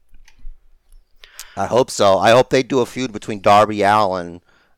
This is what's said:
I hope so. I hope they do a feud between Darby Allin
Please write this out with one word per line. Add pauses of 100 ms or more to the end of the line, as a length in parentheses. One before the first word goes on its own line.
(1600)
I
hope
so.
I
hope
they
do
a
feud
between
Darby
Allin (360)